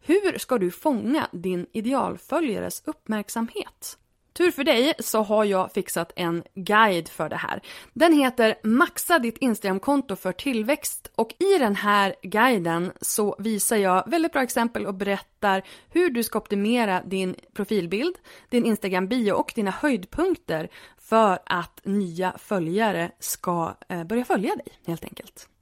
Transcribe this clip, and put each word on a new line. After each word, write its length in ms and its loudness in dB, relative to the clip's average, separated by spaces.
hur 360 2
ska 200 -2
du 140 0
fånga 600 0
din 400 -4
idealföljares 1120 -4
uppmärksamhet. 1120 -8
Tur 140 4
för 120 -6
dig 360 4
så 220 0
har 220 2
jag 280 0
fixat 440 -4
en 280 -2
guide 540 2
för 200 -6
det 60 -6
här. 260 -6
Den 200 6
heter 500 4
Maxa 560 2
ditt 180 -2
Instagramkonto 760 0
för 160 -4
tillväxt 840 -4
och 240 0
i 180 4
den 180 2
här 460 2
guiden 680 2
så 380 -2
visar 380 0
jag 320 2
väldigt 220 0
bra 120 0
exempel 420 -2
och 80 -4
berättar 720 -2
hur 200 4
du 140 0
ska 160 -2
optimera 680 0
din 300 -4
profilbild, 640 -2
din 160 2
Instagram-bio 680 0
och 240 0
dina 160 0
höjdpunkter 1000 -2
för 480 2
att 380 -6
nya 540 -2
följare 840 -2
ska, 560 -4
eh, 140 -6
börja 220 -2
följa 300 0
dig 120 -14
helt 160 -6
enkelt. 460 -20